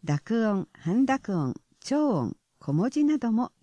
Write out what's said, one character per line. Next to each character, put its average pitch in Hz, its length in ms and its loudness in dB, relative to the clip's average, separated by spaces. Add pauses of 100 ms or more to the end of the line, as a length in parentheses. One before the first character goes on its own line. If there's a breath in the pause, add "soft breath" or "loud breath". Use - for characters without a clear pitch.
濁 214 420 0
音、 196 280 -2
半 233 320 0
濁 262 280 -2
音、 139 200 0 (260)
長 277 380 0
音、 117 180 -2 (220)
小 143 160 -4
文 196 160 2
字 294 160 2
な 302 100 2
ど 233 160 -2
も 233 180 0 (120)